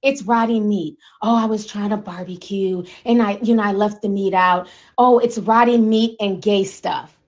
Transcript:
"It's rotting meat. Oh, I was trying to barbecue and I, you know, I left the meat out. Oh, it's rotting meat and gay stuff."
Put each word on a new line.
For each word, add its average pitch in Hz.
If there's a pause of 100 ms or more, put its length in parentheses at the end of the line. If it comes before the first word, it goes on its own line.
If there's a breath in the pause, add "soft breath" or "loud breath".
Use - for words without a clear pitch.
"It's 277
rotting 226
meat. 175 (240 soft breath)
Oh, 226
I 220
was 214
trying 202
to 208
barbecue 180 (220 loud breath)
and 240
I, 202
you 233
know, 220
I 202
left 208
the 202
meat 196
out. 180 (300 loud breath)
Oh, 247
it's 233
rotting 226
meat 226
and 196
gay 202
stuff." - (120)